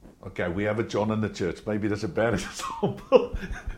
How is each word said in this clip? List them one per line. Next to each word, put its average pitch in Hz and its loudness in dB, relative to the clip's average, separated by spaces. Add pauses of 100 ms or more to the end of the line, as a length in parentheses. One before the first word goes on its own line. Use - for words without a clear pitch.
(260)
Okay, 92 -4
we 95 -2
have 107 0
a - 2
John 107 0
in 110 2
the 107 0
church. 95 -2
Maybe 107 0
that's 101 0
a 107 -2
bad 107 2
<laughs> 95 0
example. - 2 (420)